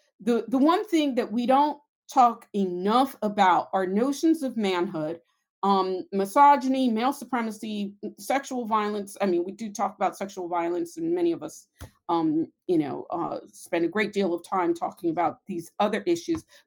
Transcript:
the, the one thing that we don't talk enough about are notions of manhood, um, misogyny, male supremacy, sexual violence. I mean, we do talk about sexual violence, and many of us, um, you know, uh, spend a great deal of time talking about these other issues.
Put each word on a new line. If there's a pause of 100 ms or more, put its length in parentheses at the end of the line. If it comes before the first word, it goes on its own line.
(200)
the,
the
one
thing
that
we
don't (340)
talk
enough
about
are
notions
of
manhood, (420)
um,
misogyny,
male
supremacy, (240)
sexual
violence.
I
mean,
we
do
talk
about
sexual
violence,
and
many
of
us, (420)
um, (200)
you
know,
uh, (120)
spend
a
great
deal
of
time
talking
about
these
other
issues. (220)